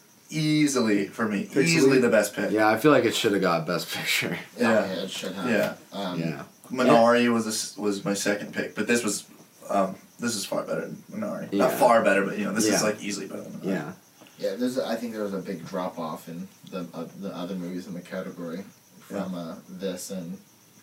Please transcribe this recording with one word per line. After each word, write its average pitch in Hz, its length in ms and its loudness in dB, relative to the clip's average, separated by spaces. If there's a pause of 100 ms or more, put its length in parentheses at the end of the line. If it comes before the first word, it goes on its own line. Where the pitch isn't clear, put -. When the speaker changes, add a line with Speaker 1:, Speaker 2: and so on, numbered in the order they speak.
(280)
Speaker 1:
easily, 135 800 2
for 113 220 -4
me, 101 180 0
Speaker 2:
Pixel - 160 2
Speaker 1:
easily 147 320 6
Speaker 2:
League? 127 80 6
Speaker 1:
the 117 60 4
best 107 260 4
pick. 98 160 -2
Speaker 3:
Yeah, 107 180 4
I 110 100 4
feel 151 140 6
like 123 120 6
it 107 100 2
shoulda 101 260 2
got 85 260 2
Best 85 260 -2
Picture. - 460 -2 (200)
Speaker 1:
Yeah. - 280 4
Speaker 4:
Yeah, 95 180 -4
it - 60 -8
should - 220 -8
have. 95 180 -4
Speaker 1:
Yeah. 104 240 0 (180)
Speaker 4:
Um, 90 280 -6
Speaker 3:
Yeah. 80 220 -4 (280)
Speaker 1:
Minari 120 640 6
was 113 140 0
a 110 40 -6
s-, - 260 -6
was 101 280 -2
my 101 100 0
second - 400 -4
pick, - 220 -6
but 107 100 -4
this 120 160 2
was, 101 220 -4 (440)
um, 95 280 0 (240)
this 117 160 -2
is 95 80 -6
far - 180 -4
better - 200 -4
than - 200 -12 (100)
Minari. - 380 -8
Speaker 3:
Yeah. 98 140 0
Speaker 1:
Not - 80 2
far 113 320 6
better, 98 200 4
but, 98 140 -4
you 104 60 -2
know, 95 80 -2
this 107 140 0
is, 98 140 4
Speaker 3:
Yeah. - 80 0
Speaker 1:
like, - 140 -4
easily 98 240 -6
better - 160 -10
than - 120 -14
Minari. 82 120 -8
Speaker 3:
Yeah. 85 260 -2 (460)
Speaker 4:
Yeah, 98 180 -2
there's 127 220 -2
a, - 80 -2
I 113 100 -2
think 117 160 -6
there 107 120 -4
was 98 100 -4
a 95 40 -2
big 82 280 -8
drop 90 320 -6
off 76 300 -8
in 85 200 -10 (220)
the, 90 240 -8
uh, 82 100 -8 (160)
the 95 160 -8
other 90 200 -6
movies 87 320 -8
in 92 60 -10
the 87 60 -8
category 92 640 -10 (360)
from, 92 340 -8
Speaker 1:
Yeah. 87 40 -8
Speaker 4:
uh, 82 160 -10 (140)
this, 92 440 -8
and 92 260 -8 (440)